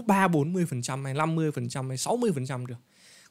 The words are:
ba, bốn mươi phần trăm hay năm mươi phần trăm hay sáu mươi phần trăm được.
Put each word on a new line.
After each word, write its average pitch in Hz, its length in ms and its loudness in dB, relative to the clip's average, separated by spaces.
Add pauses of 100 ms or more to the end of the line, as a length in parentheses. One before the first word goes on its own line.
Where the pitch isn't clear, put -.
ba, 190 220 6
bốn 160 240 2
mươi 180 180 2
phần 123 120 -4
trăm 135 220 -4
hay 135 100 -4
năm 156 200 2
mươi 160 180 0
phần 120 160 -4
trăm 131 200 -6
hay 131 100 -6
sáu - 180 -2
mươi 240 180 2
phần 127 120 -4
trăm 123 200 -6
được. 123 100 -10 (540)